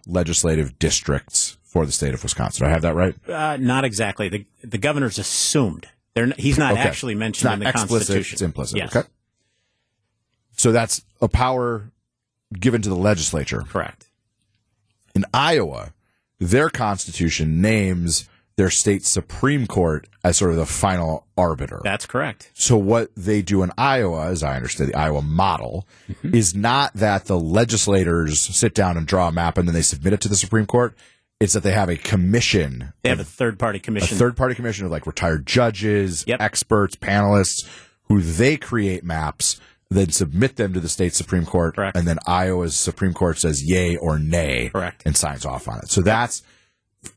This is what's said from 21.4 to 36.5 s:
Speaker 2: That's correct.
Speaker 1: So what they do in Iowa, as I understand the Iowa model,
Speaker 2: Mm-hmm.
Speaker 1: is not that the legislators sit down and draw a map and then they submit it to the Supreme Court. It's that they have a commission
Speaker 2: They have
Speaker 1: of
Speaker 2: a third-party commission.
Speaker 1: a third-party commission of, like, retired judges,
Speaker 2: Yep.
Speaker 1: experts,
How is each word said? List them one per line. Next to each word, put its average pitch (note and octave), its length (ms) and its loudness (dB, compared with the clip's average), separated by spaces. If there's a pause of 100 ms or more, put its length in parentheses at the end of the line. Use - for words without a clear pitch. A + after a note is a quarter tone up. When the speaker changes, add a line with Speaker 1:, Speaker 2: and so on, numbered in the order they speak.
Speaker 2:
That's G2+ 220 -4
correct. C3 480 -6
Speaker 1:
So - 240 4
what G#2+ 380 2
they G#2 260 0
do F#2+ 220 2
in F2+ 160 0
Iowa, G#2 480 2
as F2 160 -2
I C#2 120 -2
understand B1+ 360 -4
the - 40 -4
Iowa D2+ 280 0
model, D#2 640 -2 (200)
Speaker 2:
Mm-hmm. - 280 -2
Speaker 1:
is A2 180 2
not A#2+ 400 0
that G2+ 320 0
the F#2 140 0
legislators E2+ 1000 2
sit - 360 0
down F#2 220 2
and D#2+ 100 -4
draw F2+ 220 2
a - 20 -4
map E2+ 260 0
and F2 100 2
then E2+ 60 2
they E2 80 2
submit D#2 320 0
it G#2 80 0
to G2+ 80 -2
the G2+ 60 0
Supreme A2 320 0
Court. B2 280 2 (440)
It's G#2 140 2
that G#2+ 100 0
they G2 80 2
have G2 180 2
a E2+ 80 -2
commission F2+ 1040 0
Speaker 2:
They B2+ 80 0
have E2 100 0
Speaker 1:
of D#2 60 -6
Speaker 2:
a - 40 -14
third-party A2 500 -2
commission. G#2 360 -4
Speaker 1:
a - 40 2
third-party B2 360 2
commission G#2 300 -6
of, E2+ 60 -4
like, D#2 160 -6
retired D#2 400 -2
judges, G#2 800 0
Speaker 2:
Yep. A#2 140 0
Speaker 1:
experts, G#2 540 0